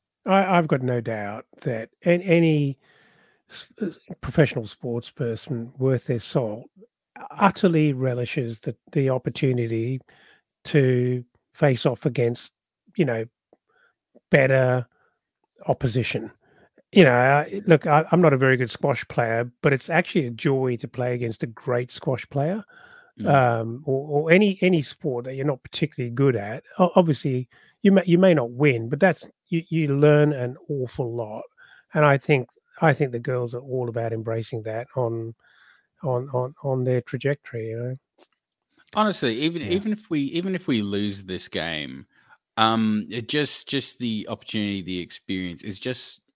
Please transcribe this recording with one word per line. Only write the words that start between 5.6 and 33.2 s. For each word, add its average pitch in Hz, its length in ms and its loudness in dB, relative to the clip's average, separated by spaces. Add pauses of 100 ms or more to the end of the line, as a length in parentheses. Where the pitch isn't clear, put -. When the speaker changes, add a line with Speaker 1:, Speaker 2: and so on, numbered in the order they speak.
Speaker 1:
worth 131 280 0
their 120 140 -2
salt 113 480 -6 (640)
utterly 165 640 2
relishes 123 680 -4
the, - 140 -8 (160)
the 139 180 0
opportunity 123 920 -2 (640)
to 127 600 2 (300)
face 135 320 2
off 123 180 0
against, 120 480 -2 (440)
you 175 80 2
know, 113 200 -2 (1080)
better 131 560 2 (800)
opposition. 113 640 -2 (640)
You 185 120 8
know, 131 80 8
I, 143 540 2
look, 160 200 4
I, 156 240 4
I'm 170 100 4
not 160 120 6
a 135 40 4
very 131 200 4
good 120 140 -4
squash - 360 -4
player, 117 420 -2 (140)
but 147 100 2
it's 135 160 -4
actually 170 380 0
a 120 40 -6
joy 131 480 -2
to 131 100 -12
play 123 260 -4
against 120 300 -6
a - 20 -6
great 123 440 -4
squash - 380 -6
player, 160 360 -4 (560)
Speaker 2:
Mm. - 80 -2
Speaker 1:
um, 120 560 2
or, 143 380 -2
or 160 100 -4
any, 196 280 4
any 180 220 2
sport 123 420 -6
that 131 100 -10
you're 135 100 -6
not 147 180 -2
particularly 123 520 -6
good 135 220 2
at. 104 260 -8 (160)
O-, 180 180 4
obviously, 143 520 2 (340)
you 196 100 6
may, 190 140 6
you 170 120 4
may 185 160 6
not 120 160 0
win, 120 380 2
but 143 100 -4
that's, 175 320 2 (180)
you, 165 200 -2
you 151 300 0
learn 147 340 6
an 127 240 -6 (120)
awful 127 460 -6
lot. 113 280 -8 (500)
And 151 120 4
I 139 120 8
think, 135 320 0 (320)
I 160 120 6
think 135 200 -2
the 120 60 -6
girls 123 360 -4